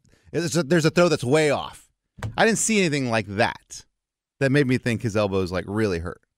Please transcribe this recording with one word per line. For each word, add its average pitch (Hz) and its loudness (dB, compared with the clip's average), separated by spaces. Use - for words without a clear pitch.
there's 160 -4
a, 175 0
there's 151 2
a 160 4
throw 175 4
that's 147 -2
way 151 2
off." 90 -6
I 196 4
didn't 220 2
see 220 0
anything 143 0
like 110 -2
that - -4
that 135 0
made 143 4
me 127 2
think 113 -4
his 107 -2
elbow's, 95 0
like, 87 -6
really 98 -2
hurt. 85 -10